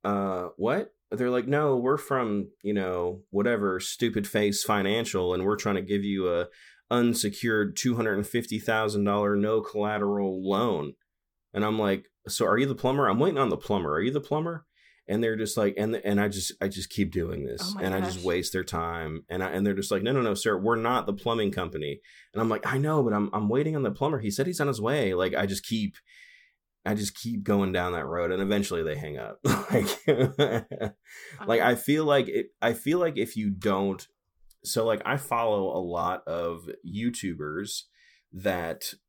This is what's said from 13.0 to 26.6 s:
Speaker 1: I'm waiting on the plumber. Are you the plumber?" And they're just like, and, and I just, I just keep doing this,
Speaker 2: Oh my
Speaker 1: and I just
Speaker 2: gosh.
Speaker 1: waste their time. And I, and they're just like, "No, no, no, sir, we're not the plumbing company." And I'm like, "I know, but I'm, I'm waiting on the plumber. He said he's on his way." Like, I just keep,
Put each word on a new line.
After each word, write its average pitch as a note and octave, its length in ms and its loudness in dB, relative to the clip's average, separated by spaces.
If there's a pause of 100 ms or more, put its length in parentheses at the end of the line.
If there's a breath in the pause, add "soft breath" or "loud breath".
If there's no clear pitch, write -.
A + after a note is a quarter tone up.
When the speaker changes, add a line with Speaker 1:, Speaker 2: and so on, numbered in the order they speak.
Speaker 1:
I'm G2+ 120 4
waiting D#3 180 4
on C3+ 120 2
the D#2+ 60 0
plumber. E2+ 380 0
Are D#2+ 80 0
you A#2 100 2
the C#3+ 80 -2
plumber?" D#3+ 460 -4 (420 soft breath)
And G#2+ 140 2
they're A2+ 140 2
just G#2+ 200 -2
like, G2+ 200 2
and, A2 200 0
and G#2 240 2
I G#2 80 2
just, F#2+ 320 -4
I G2 80 0
just F#2 200 -6
keep F#2 220 0
doing E2 340 -4
this, A#1+ 160 -6 (140)
Speaker 2:
Oh F#2+ 60 -8
my - 20 -2
Speaker 1:
and F#2+ 100 0
I F#2+ 80 0
just F#2 180 -2
Speaker 2:
gosh. F2 60 -8
Speaker 1:
waste F2+ 280 0
their F#2 100 -2
time. E2 680 -6
And F2+ 140 -4
I, F#2+ 80 -2
and F#2+ 160 0
they're G2+ 80 2
just G2 160 -4
like, F#2+ 120 0
"No, A#2 100 0
no, C3+ 100 2
no, A2 120 0
sir, G#2 220 0
we're G#2+ 200 2
not A#2 300 0
the G#2 60 -2
plumbing G#2+ 380 0
company." E2 500 -6 (320 loud breath)
And G#2 80 -4
I'm A2+ 80 2
like, A2 180 0
"I C3 120 0
know, D3+ 240 4
but A#2 100 4
I'm, G#2 200 2
I'm G#2 160 0
waiting D3 260 2
on D3 80 0
the A2+ 80 2
plumber. C3+ 300 -2
He G#2+ 100 -2
said B2+ 160 0
he's F3 140 -4
on C#3+ 80 2
his A#2 120 -2
way." A#2 320 0
Like, F2+ 220 2
I F#2 120 2
just G2 200 -4
keep, G#2+ 300 -2 (880 loud breath)